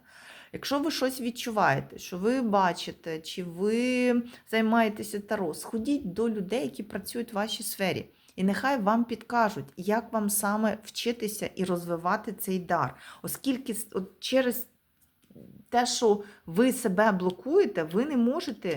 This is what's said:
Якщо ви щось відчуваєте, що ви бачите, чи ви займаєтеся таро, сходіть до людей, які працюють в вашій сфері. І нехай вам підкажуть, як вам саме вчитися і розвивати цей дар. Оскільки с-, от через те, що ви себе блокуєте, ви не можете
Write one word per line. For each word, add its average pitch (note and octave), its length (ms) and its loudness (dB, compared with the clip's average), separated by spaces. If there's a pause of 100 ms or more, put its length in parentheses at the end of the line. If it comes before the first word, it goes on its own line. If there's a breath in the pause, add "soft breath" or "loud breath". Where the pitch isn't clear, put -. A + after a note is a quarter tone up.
(520 loud breath)
Якщо - 260 -2
ви D4+ 120 0
щось C4 300 -2
відчуваєте, G#3 800 0
що - 200 -10
ви B3 240 2
бачите, F3 800 0
чи - 220 -10
ви A#3 720 2 (360 loud breath)
займаєтеся A3 720 2
таро, G3 340 -2
сходіть A#3 580 -4
до A3+ 160 0
людей, G#3+ 340 -2
які B3 200 -6
працюють A3+ 500 -8
в G#3 40 -8
вашій A3 260 -4
сфері. F3 480 -4 (260 soft breath)
І F#3 80 0
нехай A#3+ 360 2
вам A3 240 2
підкажуть, A3 600 0 (120)
як G#3+ 360 0
вам G#3 180 0
саме G#3+ 540 0
вчитися A3+ 720 -4
і F#3+ 100 -2
розвивати F3 680 -2
цей F#3+ 260 -4
дар. E3+ 360 0 (280 loud breath)
Оскільки B3 500 -4
с-, - 200 -8
от - 280 -6
через B3 460 0 (1040)
те, A#3+ 180 2
що G#3 360 4 (240 loud breath)
ви A3+ 260 4
себе A3 400 4
блокуєте, G3 720 2
ви F3 220 0
не D4+ 120 -2
можете A#3+ 600 0